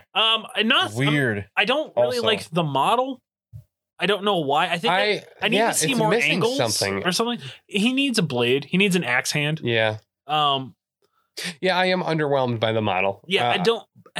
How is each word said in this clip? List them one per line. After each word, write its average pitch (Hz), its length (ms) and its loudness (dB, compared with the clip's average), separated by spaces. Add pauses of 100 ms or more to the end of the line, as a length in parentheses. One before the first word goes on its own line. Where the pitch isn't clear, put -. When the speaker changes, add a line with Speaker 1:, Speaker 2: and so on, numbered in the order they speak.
(140)
Speaker 1:
Um, 220 420 0
I'm 214 140 0
not, 320 220 2
I'm, 104 40 -10
Speaker 2:
Weird. 131 500 0 (120)
Speaker 1:
I 202 80 2
don't 269 320 -2
really 123 220 2
Speaker 2:
Also. 220 80 0
Speaker 1:
like 220 220 0
the 170 140 0
model. 202 580 0 (800)
I 175 60 -2
don't 190 180 2
know 208 140 2
why. 151 300 2
I 170 100 -2
think 170 160 0
Speaker 3:
I, 185 100 4
Speaker 1:
I, 202 200 0 (200)
I 202 60 2
need 226 80 2
Speaker 3:
yeah, 214 140 2
Speaker 1:
to - 60 -2
see 160 140 2
Speaker 3:
it's 240 80 0
Speaker 1:
more 214 100 4
Speaker 3:
missing 156 220 2
Speaker 1:
angles 220 260 0
Speaker 3:
something. 101 480 0
Speaker 1:
or 185 60 0
something. 233 280 -2 (260)
He 208 260 0
needs 269 260 -2
a 196 60 2
blade. 123 420 0
He - 120 -2
needs 190 180 2
an 175 80 0
axe 123 300 -2
hand. 151 280 -2
Speaker 3:
Yeah. 110 360 0 (300)
Speaker 1:
Um, 143 480 -2 (840)
Speaker 3:
Yeah, 180 180 0
I 185 100 4
am 185 140 0
underwhelmed 139 600 0
by 113 100 2
the 110 100 0
model. 98 460 0
Speaker 1:
yeah, 123 220 0
I 120 100 2
Speaker 3:
Uh, 180 40 -4
Speaker 1:
don't, 226 200 0 (360)